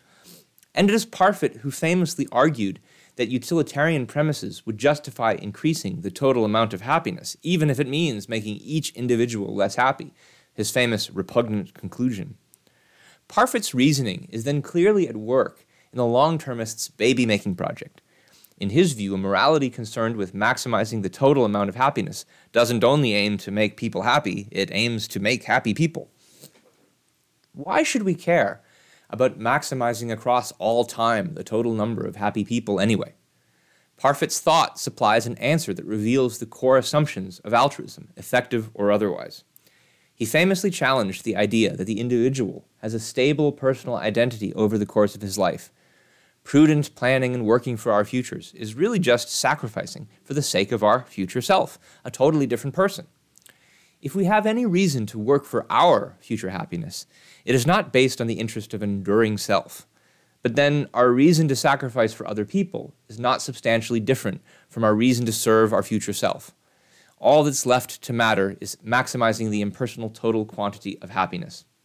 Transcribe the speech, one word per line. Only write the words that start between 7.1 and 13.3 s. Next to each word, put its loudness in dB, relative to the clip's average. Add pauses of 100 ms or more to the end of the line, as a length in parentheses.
even 0
if -2
it 0
means -4
making -6
each -6
individual -2
less -2
happy, -2 (400)
his -6
famous 0
repugnant -4
conclusion. -8 (920)
Parfit's 0